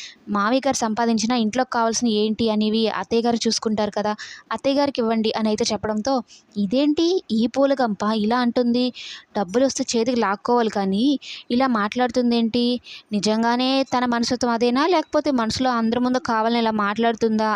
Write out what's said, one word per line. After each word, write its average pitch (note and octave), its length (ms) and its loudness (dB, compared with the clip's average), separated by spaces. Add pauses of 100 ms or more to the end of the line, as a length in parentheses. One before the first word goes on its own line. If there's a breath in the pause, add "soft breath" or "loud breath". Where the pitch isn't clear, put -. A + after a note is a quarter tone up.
(300 loud breath)
మావయ్య G#3+ 360 0
గారు C4+ 160 0
సంపాదించినా A#3 560 0
ఇంట్లోకి A#3 340 0
కావాల్సిన A#3 420 0
ఏంటి G#3+ 360 0
అనేవి G#3+ 340 2 (140)
అత్తయ్య A3+ 280 0
గారు A#3 160 0
చూసుకుంటారు G#3+ 540 -2
కదా, G#3 180 -2 (380 loud breath)
అత్తయ్య C4+ 260 0
గారికి C#4+ 240 0
ఇవ్వండి" A3 320 0
అని A3 160 0
అయితే G#3+ 200 0
చెప్పడంతో, G#3+ 440 -2 (420 loud breath)
"ఇదేంటి C#4+ 520 2 (240)
ఈ A3 160 0
పూలగంప C4 560 0 (140)
ఇలా A3 220 0
అంటుంది, B3 460 2 (500 loud breath)
డబ్బులు G#3 300 0
వస్తే C4 240 -2
చేతికి A#3 320 0
లాక్కోవాలి G#3+ 560 0
కానీ G3 280 0 (460 loud breath)
ఇలా B3+ 220 2
మాట్లాడుతుందేంటి, A#3+ 920 0 (460 loud breath)
నిజంగానే A3+ 600 0 (160)
తన B3 180 0
మనస్తత్వం A#3+ 480 0
అదేనా, A#3+ 340 2
లేకపోతే D#4 440 0
మనసులో B3+ 420 0
అందరి A#3 260 0
ముందు B3+ 260 0
కావాలని A#3 360 0
ఇలా A3 160 0
మాట్లాడుతుందా?" G#3+ 800 0